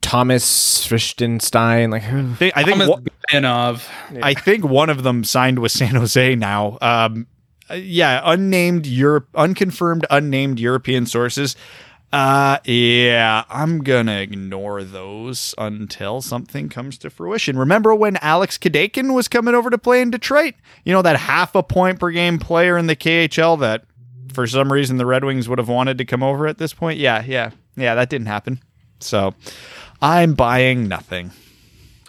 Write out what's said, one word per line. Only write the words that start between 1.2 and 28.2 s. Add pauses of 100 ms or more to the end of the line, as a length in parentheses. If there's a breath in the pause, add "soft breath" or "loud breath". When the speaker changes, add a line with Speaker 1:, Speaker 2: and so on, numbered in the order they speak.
Speaker 1:
Like,
who?
Speaker 2:
They,
I
think
Speaker 3:
Thomas
Speaker 2:
wa- (320)
Speaker 3:
Guyonov. (340 loud breath)
Speaker 2:
I
think
one
of
them
signed
with
San
Jose
now.
Um, (440)
uh,
yeah,
unnamed
Europe,
unconfirmed,
unnamed
European
sources. (560 loud breath)
Uh,
yeah,
I'm
gonna
ignore
those
until
something
comes
to
fruition.
Remember
when
Alex
Kadaykin
was
coming
over
to
play
in
Detroit? (300 soft breath)
You
know,
that
half
a
point
per
game
player
in
the
K (140)
H
L
that (500)
for
some
reason
the
Red
Wings
would
have
wanted
to
come
over
at
this
point?
Yeah,
yeah. (260)
Yeah,
that
didn't